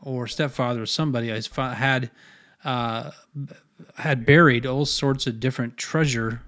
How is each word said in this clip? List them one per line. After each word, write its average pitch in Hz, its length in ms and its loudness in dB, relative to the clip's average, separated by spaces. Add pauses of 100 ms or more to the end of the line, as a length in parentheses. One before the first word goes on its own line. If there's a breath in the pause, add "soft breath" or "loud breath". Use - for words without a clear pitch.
or 127 240 -4
stepfather 127 540 -2
or 110 60 -6
somebody, 127 420 0
his 113 160 -6
fa-, 127 300 -6
had, 127 340 0 (560 soft breath)
uh, 120 460 -4 (840)
had 131 280 0
buried 143 400 8
all 131 180 0
sorts 139 440 -2
of 113 120 -4
different 123 380 -4
treasure, 117 720 -2